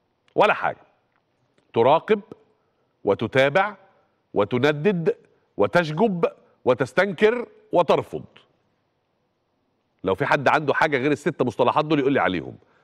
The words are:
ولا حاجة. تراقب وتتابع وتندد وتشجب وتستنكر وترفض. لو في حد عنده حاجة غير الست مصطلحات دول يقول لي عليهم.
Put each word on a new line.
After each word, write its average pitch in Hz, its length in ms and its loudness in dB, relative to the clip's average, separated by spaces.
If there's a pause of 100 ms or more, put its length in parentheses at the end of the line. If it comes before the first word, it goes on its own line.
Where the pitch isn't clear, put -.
(360)
ولا 190 180 4
حاجة. - 280 -6 (920)
تراقب 160 480 2 (840)
وتتابع 139 720 0 (580)
وتندد 147 840 0 (420)
وتشجب 165 680 0 (400)
وتستنكر 196 840 0 (240)
وترفض. 165 520 0 (1800)
لو 92 120 -2
في 143 100 -4
حد 147 220 0
عنده 139 260 2
حاجة 151 240 0
غير 135 140 -2
الست 147 300 -4
مصطلحات 127 440 0
دول 151 140 0
يقول 139 140 0
لي 120 60 0
عليهم. 82 360 -2 (280)